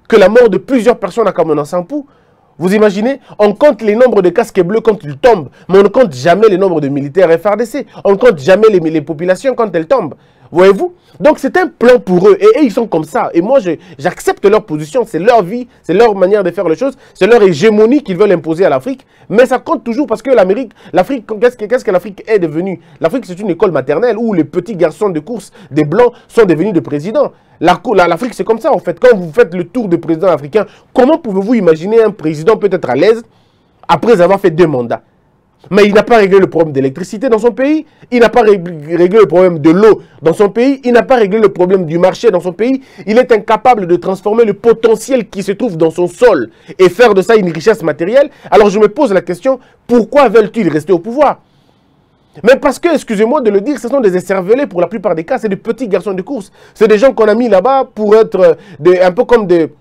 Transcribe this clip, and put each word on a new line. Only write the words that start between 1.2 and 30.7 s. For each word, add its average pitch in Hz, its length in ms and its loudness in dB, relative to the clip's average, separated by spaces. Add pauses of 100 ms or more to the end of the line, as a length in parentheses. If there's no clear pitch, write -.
à 180 40 0
Kamana 151 340 -2
Sampou. 185 400 -8 (540)
Vous 180 160 -2
imaginez, 214 440 0 (200)
on 208 140 2
compte 240 280 0
les 214 140 0
nombres 226 260 2
de 180 80 2
casques 190 320 -4
bleus 208 200 -2
quand 220 220 -2
ils 147 140 -14
tombent, 185 320 2 (180)
mais 190 120 4
on - 40 6
ne 208 40 2
compte 202 260 0
jamais 170 360 2
le 185 80 2
nombre 175 240 -2
de 139 60 -4
militaires 143 440 -2
F 165 160 0
R 208 100 -2
D 233 80 -4
C. 262 220 -10 (180)
On 202 60 2
ne 196 40 2
compte 214 220 0
jamais 190 320 2
les, 190 100 2
les 160 220 -2
populations 180 540 -4
quand 214 200 -4
elles 160 120 -4
tombent. 175 260 -4 (380)
Voyez-vous ? 196 420 2 (260)
Donc 294 200 2
c'est 262 180 -4
un 359 100 0
plan 240 300 2
pour 180 320 2
eux. 190 100 4
Et, 220 200 4
et 311 40 2
ils 233 80 0
sont 233 140 -4
comme 160 200 -4
ça. 185 280 -4
Et 165 80 2
moi, 262 180 0
je, 180 120 -4 (260)
j'accepte 175 480 -6
leur 208 200 2
position. 156 380 -6
C'est 165 140 -8
leur 220 240 2
vie, 240 260 -8 (140)
c'est 160 140 -4
leur 233 180 2
manière 196 300 0
de 175 80 -2
faire 175 180 -4
les 160 60 0
choses, 254 200 -4 (200)
c'est 185 100 0
leur 214 160 4
hégémonie 208 640 2
qu'ils 185 140 -6
veulent 208 140 2
imposer 160 340 -2
à 165 40 2
l'Afrique. 190 380 -6 (220)
Mais 240 180 4
ça 254 100 -2
compte 311 260 -6
toujours 233 220 -4
parce 220 160 -6
que 277 80 -8
l'Amérique, 214 440 0 (180)
l'Afrique, 202 340 -4 (160)
qu'est-ce 240 160 0
que, 208 80 -8
qu'est-ce 220 180 -4
que - 60 -4
l'Afrique 190 380 -4
est 220 100 0
devenue ? 170 420 -4 (220)
L'Afrique, 196 240 -4
c'est 180 140 -14
une 214 100 -6
école 175 220 -2
maternelle 151 480 -2
où 226 120 -4
les 165 120 0
petits 180 320 -6
garçons 165 340 -2
de 160 100 -6
course 196 320 -12 (200)
des 147 140 0
Blancs 220 280 0 (140)
sont 226 180 0
devenus 180 280 -2
des 160 80 0
présidents. 165 500 -4 (280)
La 170 160 0
cou-, 233 200 -6
la, 175 120 2
l'Afrique, 170 280 -4
c'est 190 80 -8
comme 220 160 -2
ça, 302 140 -2
en 185 60 -2
fait. - 200 -8
Quand 247 160 4
vous 175 160 -8
faites 185 240 0
le 175 80 -6
tour 226 240 -8
des 170 100 0
présidents 156 300 -4
africains, 160 380 -2 (280)